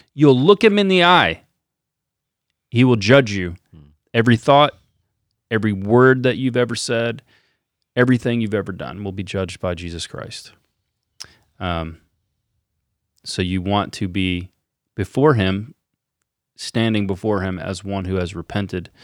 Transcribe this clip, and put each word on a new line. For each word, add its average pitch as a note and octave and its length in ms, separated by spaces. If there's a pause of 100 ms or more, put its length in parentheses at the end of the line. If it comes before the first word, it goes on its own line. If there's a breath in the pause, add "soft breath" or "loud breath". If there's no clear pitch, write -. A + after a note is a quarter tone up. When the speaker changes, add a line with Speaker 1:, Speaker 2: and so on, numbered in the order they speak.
(140)
Speaker 1:
You'll C#3 260
look F#3+ 240
him G#3 160
in G3+ 80
the F#3 160
eye. D#3 380 (1300)
He B2 160
will B2+ 100
judge A2 380
you. F2+ 220 (200)
Speaker 2:
Hmm. D2 120 (260)
Speaker 1:
Every A#2 240
thought, C#3+ 420 (680)
every G#2+ 240
word B2 500
that B2 140
you've B2 180
ever A#2+ 200
said, A#2 460 (720)
everything B2 460
you've G#2+ 140
ever G2+ 180
done E2+ 320
will G2 80
be F#2+ 120
judged F2+ 360
by F2+ 160
Jesus E2+ 320
Christ. - 460 (1080 loud breath)
Um, E2 400 (1300)
so - 160
you F#2 200
want G2 320
to G2+ 140
be F2+ 420 (460)
before C3+ 380
him, G2+ 420 (800)
standing A2 520
before G2 340
him F#2 180
as F#2+ 240
one G2 220
who F#2 100
has F2+ 200
repented. F#2 540 (140 loud breath)